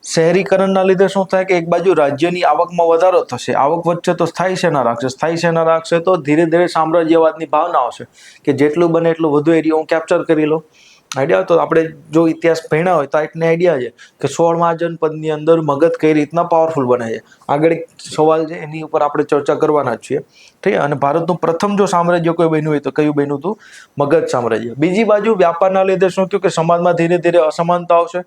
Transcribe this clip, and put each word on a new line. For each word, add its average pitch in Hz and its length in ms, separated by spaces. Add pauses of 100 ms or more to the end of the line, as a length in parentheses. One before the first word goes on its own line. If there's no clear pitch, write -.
(140)
શહેરીકરણના 190 680
લીધે 190 240
શું 190 180
થાય 190 200
કે 190 120
એક 170 120
બાજુ 175 240
રાજ્યની 156 480
આવકમાં 170 460
વધારો 170 360
થશે, 165 300
આવક 160 340
વધશે 175 260
તો 170 120
સ્થાયી 185 300
સેના 160 260
રાખશે, 117 260
સ્થાયી 160 300
સેના 165 260
રાખશે 165 360
તો 180 180
ધીરે 151 280
ધીરે 170 220
સામ્રાજ્યવાદની 160 800
ભાવના 151 340
આવશે 120 260 (380)
કે 143 100
જેટલું 151 380
બને 165 180
એટલું 160 220
વધુ 147 200
એરિયા 156 240
હું 156 100
કેપ્ચર 165 380
કરી 156 220
લઉં. 156 200 (520)
આઈડિયા? 160 240
તો 185 140
આપણે 160 320 (240)
જો 165 160
ઇતિહાસ 160 300 (140)
ભણ્યા 175 220
હોય 143 140
તો 156 100
આ 151 40
એકને 165 260
આઈડિયા 165 320
છે 120 100 (320)
કે 143 60
સોળ 165 300
મહાજનપદની 165 720
અંદર 156 320
મગધ 151 380
કઈ 156 140
રીતના 156 300
પાવરફુલ 160 420
બને 120 240
છે. 113 120 (280)
આગળ 156 240
એક - 140 (280)
સવાલ 160 300
છે 156 80
એની 160 280
ઉપર 156 200
આપણે 147 220
ચર્ચા 147 320
કરવાના 147 400
જ - 20
છીએ. 135 220
ઠીક - 540
છે? 196 40
અને 147 180
ભારતનું 165 420
પ્રથમ 165 380
જો 196 100
સામ્રાજ્ય 175 480
કોઈ 170 140
બન્યું 156 260
હોય 147 60
તો 139 120
કયું 151 240
બન્યું 143 240
હતું? 185 180 (400)
મગધ 143 280
સામ્રાજ્ય. 117 520
બીજી 180 260
બાજુ 208 320
વ્યાપારના 190 480
લીધે 190 260
શું 190 180
થયું 196 140
કે 190 80
સમાજમાં 170 440
ધીરે 170 240
ધીરે 170 220
અસમાનતા 170 560
આવશે. 170 320